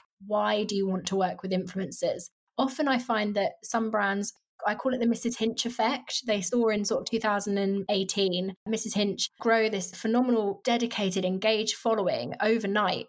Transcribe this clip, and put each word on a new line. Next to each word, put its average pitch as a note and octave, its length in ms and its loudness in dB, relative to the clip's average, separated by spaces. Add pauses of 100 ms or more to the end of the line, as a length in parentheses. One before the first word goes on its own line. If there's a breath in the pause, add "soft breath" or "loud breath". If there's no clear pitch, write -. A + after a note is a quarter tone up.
(260)
Why G#3 380 2
do G#3 100 -4
you G3 140 0
want F#3 200 -2
to G3 80 0
work F3+ 260 0
with F#3+ 80 -6
influencers? F#3 800 -2 (260)
Often C#4 320 0
I C4 100 4
find G#3+ 360 0
that G3 180 0 (120)
some A3+ 260 -2
brands, G3+ 420 0 (340)
I G#3 80 2
call C4 180 -2
it A#3+ 60 0
the A#3 80 2
Missus A#3 300 0
Hinch A3+ 300 -2
effect. A#3+ 600 -2
They G#3+ 140 0
saw A3+ 300 2
in G#3 140 0
sort G3+ 180 0
of - 60 -8
two A3+ 120 -2
thousand G3+ 380 0
and G3 300 0
eighteen F#3+ 680 0 (120)
Missus A3 260 -2
Hinch G3+ 380 0 (100)
grow A3+ 280 4
this G3 240 -4
phenomenal, A3+ 720 2
dedicated, A3 600 0
engaged G#3+ 520 0
following F3+ 640 0
overnight, G#3 680 2